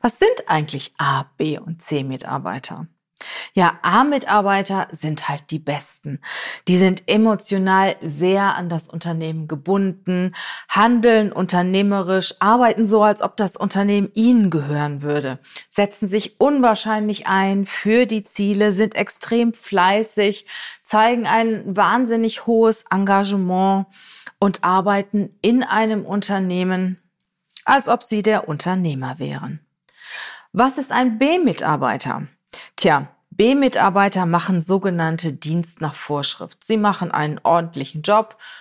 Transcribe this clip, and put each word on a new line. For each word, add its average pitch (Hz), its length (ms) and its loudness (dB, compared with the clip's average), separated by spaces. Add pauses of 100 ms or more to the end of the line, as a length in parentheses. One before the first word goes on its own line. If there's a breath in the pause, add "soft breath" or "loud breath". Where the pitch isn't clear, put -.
Was 233 160 -2
sind 466 300 2
eigentlich 151 500 -4
A-, 135 260 0 (140)
B- 151 200 -2
und - 220 -12
C-Mitarbeiter? 135 1040 -6 (680 loud breath)
Ja, 180 260 2
A-Mitarbeiter 196 1080 0
sind 156 360 -8
halt 147 240 -6
die 156 80 -6
Besten. 143 640 -8 (480 loud breath)
Die 180 80 4
sind 185 300 2
emotional 196 960 2
sehr 185 520 0
an 180 140 -6
das 165 200 -6
Unternehmen 160 600 -6
gebunden, 180 840 -2 (340 loud breath)
handeln 220 640 4
unternehmerisch, 185 1080 0
arbeiten 226 440 4
so, 208 180 4
als 208 200 2
ob - 160 -2
das 196 180 -2
Unternehmen 202 560 0
ihnen 220 380 4
gehören 147 500 -2
würde, 147 380 -4 (320 loud breath)
setzen 202 380 -2
sich 202 300 -4
unwahrscheinlich 220 880 0
ein 196 380 2
für 226 400 2
die 214 180 -2
Ziele, 202 500 0
sind 214 220 0
extrem 233 600 -2
fleißig, 202 920 0 (360 loud breath)
zeigen 226 440 2
ein 214 480 0
wahnsinnig 226 720 0
hohes 226 440 2
Engagement 196 960 2 (520 loud breath)
und 196 240 0
arbeiten 196 680 0 (100)
in 247 220 4
einem 220 420 0
Unternehmen, 185 960 -2 (600)
als 269 240 2
ob 240 140 0
sie 208 200 -4
der 214 240 0
Unternehmer 147 720 -4
wären. 143 480 -10 (840 loud breath)
Was 254 240 2
ist 277 160 -6
ein 240 260 0
B-Mitarbeiter? 156 1080 0 (480 loud breath)
Tja, 143 320 2 (220)
B-Mitarbeiter 202 920 2
machen 170 380 0
sogenannte 170 720 -2
Dienst 165 480 -6
nach 151 120 -4
Vorschrift. - 680 -8
Sie 220 140 0
machen 202 320 0
einen 151 320 -2
ordentlichen 165 580 -2
Job, 214 380 0 (220 loud breath)